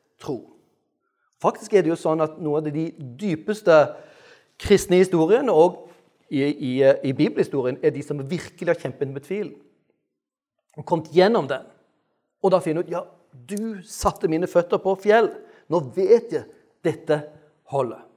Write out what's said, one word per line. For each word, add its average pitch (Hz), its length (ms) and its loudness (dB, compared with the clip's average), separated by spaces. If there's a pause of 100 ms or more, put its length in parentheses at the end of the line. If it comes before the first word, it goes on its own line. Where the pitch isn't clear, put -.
(220)
tro. 127 180 -8 (1040)
Faktisk 208 320 -2
er 190 80 6
det 160 80 0
jo 165 80 -2
sånn 160 240 0
at 156 180 -6
noe 151 220 -2
av 151 80 -4
de 160 160 -4 (320)
dypeste 190 560 2 (840)
kristne 185 460 4
historiene 185 480 2
og 175 380 4 (420)
i, 135 100 0
i, 143 320 -4 (300)
i 135 100 -2
bibelhistorien 143 720 -2
er 151 100 2
de 135 80 -10
som 147 160 -8
virkelig 151 540 -8
har 165 80 -2
kjempet 131 320 -8
med 135 160 -14
tvil 190 240 -8 (1300)
og - 100 -16
kommet 165 240 -4
gjennom 185 320 4
den. 131 220 -8 (760)
Og 190 80 2
da 180 140 4
finner 160 180 -4
du 165 60 -8
ut, 170 80 -10
«Ja, 185 80 -8 (260)
du 196 560 -10
satte - 460 -4
mine 170 180 -2
føtter 175 320 0
på 185 160 -2
fjell. 208 320 2 (400)
Nå 160 140 -2 (100)
vet 196 400 2
jeg 135 140 -6 (340)
dette 151 380 -2 (500)
holder.» 131 320 -4 (160)